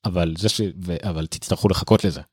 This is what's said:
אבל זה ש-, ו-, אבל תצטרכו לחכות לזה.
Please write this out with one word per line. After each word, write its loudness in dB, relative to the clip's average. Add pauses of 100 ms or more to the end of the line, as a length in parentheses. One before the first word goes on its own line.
אבל 0
זה 0
ש-, -2 (240)
ו-, -4
אבל -4
תצטרכו 0
לחכות 4
לזה. -2 (120)